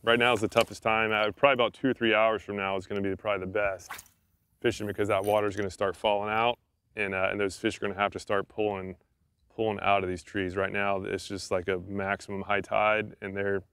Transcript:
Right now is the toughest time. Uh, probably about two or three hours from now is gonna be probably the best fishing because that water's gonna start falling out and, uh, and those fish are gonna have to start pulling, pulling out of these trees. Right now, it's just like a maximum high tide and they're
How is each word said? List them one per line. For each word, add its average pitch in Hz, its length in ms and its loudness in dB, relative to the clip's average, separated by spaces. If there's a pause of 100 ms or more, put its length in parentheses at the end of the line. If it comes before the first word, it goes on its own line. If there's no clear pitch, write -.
Right 117 140 6
now 120 160 6
is 101 80 0
the 107 60 0
toughest 110 360 2
time. 110 280 2
Uh, 107 200 2
probably 139 220 4
about 120 200 2
two - 160 -2
or 123 40 2
three 113 200 2
hours 110 280 4
from 104 160 -8
now 98 180 -2
is 98 120 -6
gonna 101 140 -4
be 98 140 0
probably 98 300 -2
the 92 60 -8
best 98 380 -2 (720)
fishing 107 280 -2
because 101 220 -2
that 101 140 2
water's 104 320 2
gonna 101 140 -4
start 95 260 -2
falling 104 340 0
out 113 280 2 (380)
and, 98 180 -2
uh, 95 180 0
and 101 80 -4
those 98 180 0
fish 107 200 -2
are - 40 -8
gonna 101 120 -4
have 98 200 0
to 98 60 -8
start 98 280 -2
pulling, 95 480 -4 (600)
pulling 107 260 -2
out 98 220 4
of 90 60 -4
these 90 140 -6
trees. 92 320 -4
Right 95 160 -2
now, 101 320 -2
it's 98 240 -6
just 98 240 -8
like 92 160 -2
a 92 200 0
maximum 98 540 -4
high 101 200 -2
tide 107 600 0
and 98 160 -8
they're 98 240 -2 (120)